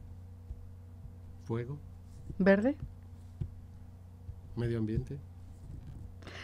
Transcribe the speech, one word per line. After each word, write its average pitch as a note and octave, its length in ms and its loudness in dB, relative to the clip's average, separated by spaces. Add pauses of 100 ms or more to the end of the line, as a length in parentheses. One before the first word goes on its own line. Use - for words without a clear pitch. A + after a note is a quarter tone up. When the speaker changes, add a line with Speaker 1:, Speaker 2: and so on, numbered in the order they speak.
(1400)
Speaker 1:
Fuego. A#2+ 320 0 (600)
Speaker 2:
¿Verde? G3+ 380 10 (1800)
Speaker 1:
Medio A#2 220 4
ambiente. A2+ 400 2 (1300)